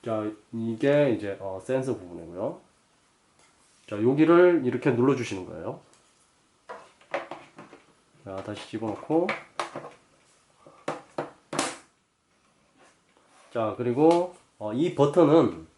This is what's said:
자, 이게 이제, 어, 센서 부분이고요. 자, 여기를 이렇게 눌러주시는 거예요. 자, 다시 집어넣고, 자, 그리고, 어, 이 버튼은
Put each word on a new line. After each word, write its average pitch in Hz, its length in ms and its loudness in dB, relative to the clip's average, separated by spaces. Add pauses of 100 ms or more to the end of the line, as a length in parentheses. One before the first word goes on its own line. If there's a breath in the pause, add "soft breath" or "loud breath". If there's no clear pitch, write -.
자, 107 280 -4 (200)
이게 123 600 2
이제, 101 280 -4
어, 95 240 -10
센서 131 320 -4
부분이고요. 87 640 -10 (1300)
자, 104 140 -8
여기를 160 640 4
이렇게 123 260 0
눌러주시는 113 540 0
거예요. 85 340 -12 (2500)
자, 95 140 -14
다시 98 320 -12
집어넣고, 113 580 -2 (4000)
자, 107 240 -2
그리고, 156 580 4 (220)
어, 107 160 -6
이 156 220 -2
버튼은 143 720 4 (100)